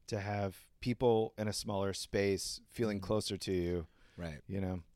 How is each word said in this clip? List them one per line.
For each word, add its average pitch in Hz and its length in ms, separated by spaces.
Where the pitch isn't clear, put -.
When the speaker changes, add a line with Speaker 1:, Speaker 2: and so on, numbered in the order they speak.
Speaker 1:
to 110 100
have 101 480
people 117 580
in 107 80
a 104 60
smaller 98 400
space - 760
feeling 107 300
Speaker 2:
Mm-hmm. 95 80
Speaker 1:
closer 104 320
to 98 140
you, 87 340
Speaker 2:
Right. 80 320
Speaker 1:
you 95 120
know? 92 220